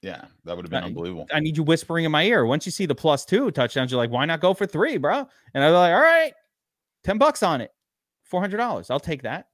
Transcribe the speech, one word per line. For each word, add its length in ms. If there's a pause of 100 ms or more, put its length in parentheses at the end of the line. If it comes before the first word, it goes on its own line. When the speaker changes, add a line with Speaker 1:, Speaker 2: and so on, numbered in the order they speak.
Speaker 1:
yeah, 240 (200)
that 120
would 80
have 60
been 120
Speaker 2:
I, 40
Speaker 1:
unbelievable. 440
Speaker 2:
I 80
need 160
you 80
whispering 420
in 60
my 120
ear. 200
Once 220
you 60
see 160
the 80
plus 280
two 280
touchdowns, 400
you're 80
like, 100
"Why 160
not 160
go 140
for 100
three, 320
bro?" 300 (260)
And 100
I'd 60
be 40
like, 200
"All 80
right, 320 (720)
ten 160
bucks 240
on 180
it, 100 (520)
four 180
hundred 160
dollars. 320
I'll 100
take 220
that." 320